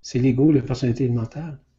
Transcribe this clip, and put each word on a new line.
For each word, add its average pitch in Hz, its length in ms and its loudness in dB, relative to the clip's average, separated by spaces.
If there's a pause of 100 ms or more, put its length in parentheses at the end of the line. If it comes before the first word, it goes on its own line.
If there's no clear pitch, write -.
C'est - 180 -6
l'ego, 131 320 4
la 135 100 4
personnalité 123 420 -2
et 123 60 0
le 120 60 0
mental. 143 440 -6 (200)